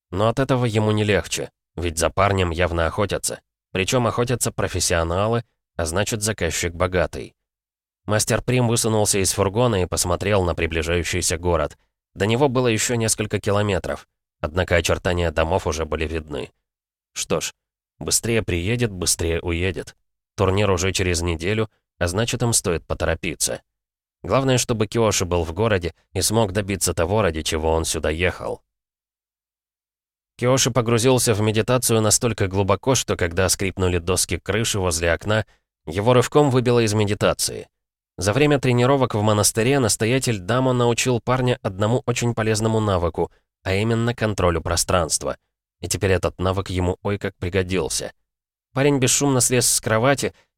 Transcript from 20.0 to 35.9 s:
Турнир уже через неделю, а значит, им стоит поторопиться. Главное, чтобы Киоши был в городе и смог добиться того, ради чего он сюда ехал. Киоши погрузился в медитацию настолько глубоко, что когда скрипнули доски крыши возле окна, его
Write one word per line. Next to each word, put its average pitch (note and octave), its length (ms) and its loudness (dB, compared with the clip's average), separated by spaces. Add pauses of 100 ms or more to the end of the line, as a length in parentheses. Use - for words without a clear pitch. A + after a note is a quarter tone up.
Турнир G2 340 2
уже F#2 220 0
через F2+ 280 0
неделю, F2 500 -2 (280)
а F2 100 0
значит, A#2 340 -2
им A#2 100 0
стоит E2+ 340 -2
поторопиться. - 760 -4 (600)
Главное, B2+ 360 2
чтобы A2 300 -2
Киоши A2 360 0
был F2 200 0
в D#2+ 80 -8
городе F#2+ 420 -2 (180)
и F#2 100 -2
смог G#2+ 300 2
добиться F#2+ 400 -2
того, F2+ 300 0
ради D#2+ 200 0
чего D#2+ 300 0
он D#2+ 120 2
сюда D#2 260 -2
ехал. D#2+ 520 -4 (1800)
Киоши B2+ 320 2
погрузился A#2 640 2
в G2+ 60 -2
медитацию A2 600 2
настолько G#2+ 480 0
глубоко, G2 460 2
что G#2 220 0
когда F2+ 320 0
скрипнули F2+ 500 0
доски F2 400 -2
крыши G#2+ 400 -2
возле E2+ 340 0
окна, G#2+ 340 -2 (400)
его G2+ 260 0